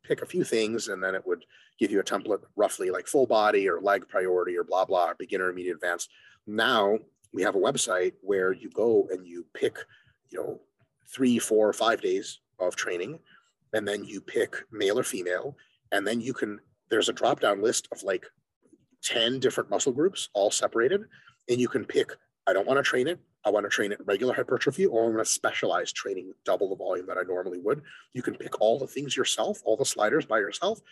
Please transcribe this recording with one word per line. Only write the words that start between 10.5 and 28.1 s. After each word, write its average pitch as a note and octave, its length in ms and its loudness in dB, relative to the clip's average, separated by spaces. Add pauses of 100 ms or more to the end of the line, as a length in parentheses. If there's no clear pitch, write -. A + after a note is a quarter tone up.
three, B2 280 2
four, G#2+ 340 4
five A2 280 2
days F#2+ 380 -2 (200)
of F2+ 160 -2
training, G#2+ 420 -4 (560)
and G#2+ 140 -2
then G2+ 160 -4
you G2+ 180 -12
pick - 360 -2 (140)
male G#2+ 280 0
or B2+ 40 0
female, F#2+ 540 -4 (340)
and G2+ 140 0
then A2+ 160 0
you B2+ 140 -4
can, G#2 240 -6 (320)
there's A2+ 180 2
a G2+ 40 -2
drop-down A2 500 0
list A#2 300 0
of, - 100 -12
like, F#2+ 220 -4 (760)
ten A#2+ 380 0
different - 320 0
muscle A2 220 0
groups, D#3+ 400 0
all G#2 180 2
separated, B2+ 500 2 (480)
and B2 100 2
you B2+ 100 2
can A#2 160 -2
pick, - 260 0 (340)
"I F#2+ 80 4
don't G2 140 0
wanna C3+ 160 4
train B2+ 240 2
it," F3 100 -4 (280)
I G#2 40 2
wanna G2+ 200 2
train G#2 220 0
at - 140 -10
regular A2 280 0
hypertrophy, C3+ 520 0
or A2+ 200 4
I A#2 40 2
wanna A2 160 0
specialize F2+ 680 -2
training F#2 420 -8 (120)
double F#2+ 240 2
the G2 60 -4
volume F#2 320 -4
that F#2 100 -6
I F2+ 60 -2
normally F2+ 360 -6
would. A#2+ 220 -2 (320)